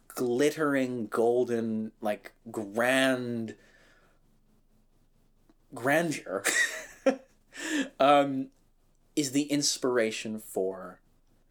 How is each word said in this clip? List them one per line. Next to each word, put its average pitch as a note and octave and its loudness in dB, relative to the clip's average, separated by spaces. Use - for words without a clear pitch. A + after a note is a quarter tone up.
glittering, C3 0
golden, A2+ 0
like, G#2 -6
grand A#2+ 0
grandeur, C#3 0
<laughs> - -4
um, C#3 4
is C#3 -2
the C#3+ 2
inspiration B2 -2
for F#2 -6